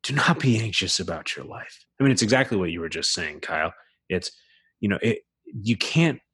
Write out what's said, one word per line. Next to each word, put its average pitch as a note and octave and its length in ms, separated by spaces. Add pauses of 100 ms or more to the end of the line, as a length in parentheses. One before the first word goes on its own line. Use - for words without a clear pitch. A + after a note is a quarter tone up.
do C3 100
not D3+ 260
be A#2+ 200
anxious G2+ 400
about D#2+ 360
your C2+ 100
life." - 400 (140)
I C3+ 40
mean, C#3 80
it's A#2+ 100
exactly A#2+ 360
what F2+ 140
you E2+ 100
were E2 80
just D#2 240
saying, D2+ 260
Kyle. D#2 340 (360)
It's, F#2 220 (480)
you G#2 100
know, G2 120
it, A2+ 180 (260)
you A2 320
can't D#3+ 420 (140)